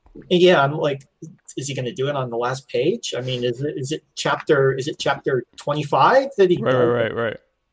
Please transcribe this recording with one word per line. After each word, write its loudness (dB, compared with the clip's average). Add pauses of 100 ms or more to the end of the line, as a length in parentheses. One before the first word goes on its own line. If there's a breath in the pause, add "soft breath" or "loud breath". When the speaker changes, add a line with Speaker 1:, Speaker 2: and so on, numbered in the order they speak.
(300)
Speaker 1:
yeah, 6
I'm 0
like, -4 (520)
"Is -8
he -8
gonna -6
do -4
it -4
on -4
the -8
last -4
page? -2
I -6
mean, -6
is -2
it, -6
is -8
it -6 (120)
chapter, 0
is -8
it -8
chapter -2 (140)
twenty-five 2
that 6
he 2
Speaker 2:
Right, 2
Speaker 1:
does?" 4
Speaker 2:
right, 2
right, -4
right. -4 (360)